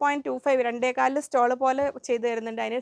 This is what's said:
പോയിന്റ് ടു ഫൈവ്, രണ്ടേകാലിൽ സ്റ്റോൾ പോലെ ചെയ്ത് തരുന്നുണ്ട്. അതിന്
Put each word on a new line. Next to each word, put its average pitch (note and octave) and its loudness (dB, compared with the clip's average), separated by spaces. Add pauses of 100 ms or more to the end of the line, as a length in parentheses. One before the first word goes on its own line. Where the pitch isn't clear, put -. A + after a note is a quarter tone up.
പോയിന്റ് C#4+ 0
ടു C4 -2 (120)
ഫൈവ്, C4+ 4 (100)
രണ്ടേകാലിൽ B3+ 0
സ്റ്റോൾ B3 2 (100)
പോലെ C4+ 2 (240)
ചെയ്ത് A#3 0
തരുന്നുണ്ട്. A3+ -4
അതിന് A3+ -4